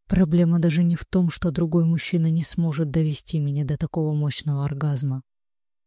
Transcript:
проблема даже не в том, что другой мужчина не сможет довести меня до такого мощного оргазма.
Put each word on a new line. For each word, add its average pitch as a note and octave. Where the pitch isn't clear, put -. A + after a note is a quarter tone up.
проблема F3
даже E3
не E3+
в -
том, F3+
что -
другой E3
мужчина E3
не D#3+
сможет D#3+
довести D#3
меня C#3+
до C#3
такого D#3
мощного C#3+
оргазма. C#3